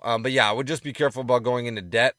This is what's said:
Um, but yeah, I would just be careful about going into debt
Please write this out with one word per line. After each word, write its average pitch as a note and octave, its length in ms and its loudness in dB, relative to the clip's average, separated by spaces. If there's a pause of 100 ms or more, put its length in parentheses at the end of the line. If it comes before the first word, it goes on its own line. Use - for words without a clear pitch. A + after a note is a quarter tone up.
Um, A2+ 180 0
but C3 100 -2
yeah, B2+ 160 4
I G#2 60 2
would B2+ 140 -4
just D3 160 -6
be C#3+ 100 -8
careful C3 300 0
about B2 180 2
going B2 240 -2
into A2+ 160 -6
debt A2+ 380 2